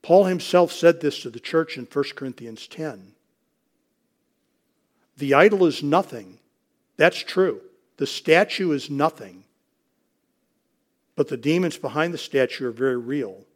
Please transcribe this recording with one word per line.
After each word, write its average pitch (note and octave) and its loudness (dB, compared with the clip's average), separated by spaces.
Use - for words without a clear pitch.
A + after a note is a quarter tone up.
Paul F#3+ 6
himself F3+ 2
said E3+ 4
this C#3+ -4
to B2 -12
the A#2 -16
church D#3+ -4
in B2 -12
First - -4
Corinthians A#2+ -14
ten. G#2+ -14
"The C#3 0
idol F#3+ 6
is C#3+ 0
nothing." C3+ -2
That's F3 4
true. F#3 -2
The C#3 -4
statue F3+ 0
is C#3+ -4
nothing. C#3 -4
But D3 0
the C#3 -6
demons D#3 -2
behind D3+ -4
the D3+ -10
statue C3 -2
are A#2+ -4
very B2 -2
real. A#2 -8